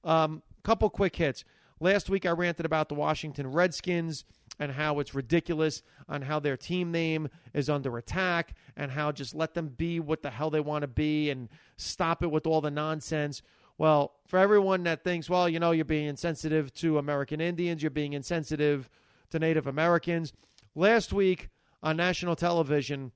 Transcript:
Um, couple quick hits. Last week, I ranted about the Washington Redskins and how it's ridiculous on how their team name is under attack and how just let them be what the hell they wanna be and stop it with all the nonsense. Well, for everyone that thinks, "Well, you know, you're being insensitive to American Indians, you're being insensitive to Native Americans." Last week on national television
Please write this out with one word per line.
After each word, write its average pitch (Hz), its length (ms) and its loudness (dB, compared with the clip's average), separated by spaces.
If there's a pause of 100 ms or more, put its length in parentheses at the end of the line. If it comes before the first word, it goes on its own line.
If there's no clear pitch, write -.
Um, 160 400 0 (220)
couple 208 260 2
quick 196 240 0
hits. 147 300 -2 (340)
Last 190 320 2
week, 196 160 -2
I 170 40 2
ranted 170 360 -2
about 156 220 0
the 147 80 -6
Washington 147 560 -4
Redskins 170 720 0 (340)
and 143 140 -6
how 147 260 -2
it's 143 160 -6
ridiculous 156 680 0 (260)
on 143 140 -6
how 147 180 -2
their 143 160 0
team 175 340 -4
name 160 380 0 (240)
is 143 160 0
under 135 280 -2
attack 175 580 -2 (220)
and 139 140 -6
how 147 220 -2
just 143 220 -10
let 160 200 -4
them 160 140 -4
be 170 320 -2
what 156 220 -4
the 139 80 -6
hell 143 200 -4
they 151 100 2
wanna 147 260 -2
be 151 440 0
and 127 180 -8 (280)
stop - 460 -2
it 170 80 -2
with 156 160 0
all 160 140 4
the 147 100 -2
nonsense. 151 720 -4 (360)
Well, 151 360 4 (120)
for 185 120 2
everyone 190 460 6
that 165 180 -2
thinks, 175 260 -2
"Well, 180 200 4
you 165 100 0
know, 170 140 4
you're 160 120 2
being 151 220 0
insensitive 151 680 -2
to 156 240 2
American 143 420 -2
Indians, 170 420 -2
you're 151 80 0
being 147 220 -4
insensitive 147 760 -2 (420)
to 165 100 -2
Native 156 260 2
Americans." 165 680 0 (440)
Last 202 360 4
week 190 360 2 (340)
on 156 140 0
national 175 400 0
television 143 800 0